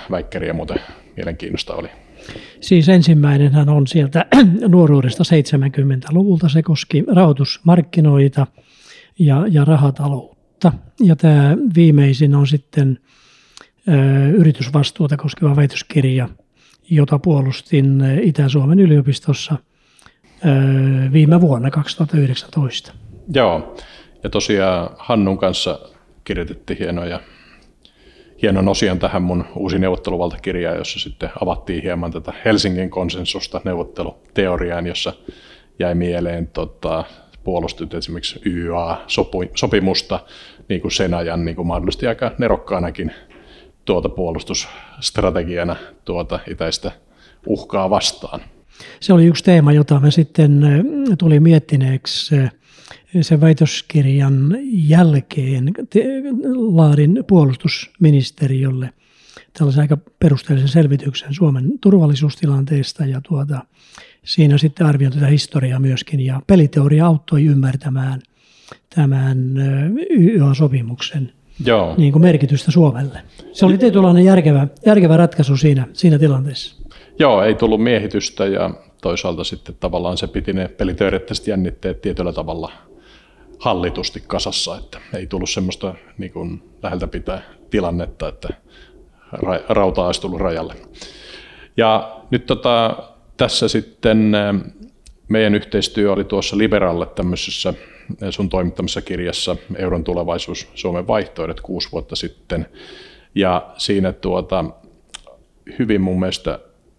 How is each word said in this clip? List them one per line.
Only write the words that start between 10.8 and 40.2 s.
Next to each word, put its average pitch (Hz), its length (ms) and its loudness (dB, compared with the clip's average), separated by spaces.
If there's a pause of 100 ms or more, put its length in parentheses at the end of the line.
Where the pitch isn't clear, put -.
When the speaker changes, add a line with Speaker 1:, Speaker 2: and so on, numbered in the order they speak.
Speaker 2:
Ja 175 160 6
tää 147 400 4 (200)
viimeisin 143 580 4
on 143 120 4
sitten, 135 520 -2 (920)
ö, 139 400 4
yritysvastuuta 147 880 2
koskeva 143 400 -2
väitöskirja, 131 720 0 (600)
jota 147 280 2
puolustin, 135 840 0
ö, 135 220 0
Itä-Suomen 147 580 2
yliopistossa, 147 760 2
ö, 135 1600 -2
viime 156 280 6
vuonna 135 300 2
kaksituhatta 156 460 -2
yhdeksäntoista. 135 760 -4 (420)
Speaker 1:
Joo, 95 420 0 (460)
ja - 80 -8
tosiaan 95 680 -2
Hannun 98 400 0
kanssa 90 400 -4 (460)
kirjoitettiin 87 540 -10
hienoja, 87 420 -8 (1200)
hienon 95 260 0
osion 95 300 -2
tähän 90 240 -4
mun 90 220 -4 (120)
uusi 95 220 -4
neuvotteluvaltakirjaan, 87 960 -4
jossa 80 220 -12
sitten - 320 -12 (120)
avattiin 85 400 -6
hieman 85 280 -8
tätä - 220 -12 (120)
Helsingin 92 460 -2
konsensusta 90 720 -8
neuvotteluteoriaan, 87 1200 -6
jossa - 260 -8 (640)
jäi 87 160 -2
mieleen, 87 520 -4
tota, 80 580 -8 (400)
puolustit 82 500 -8
esimerkiksi 85 500 -12
Y 85 320 -6
A 82 200 -6 (100)
sopu-, 92 480 -6
sopimusta 95 640 -2 (480)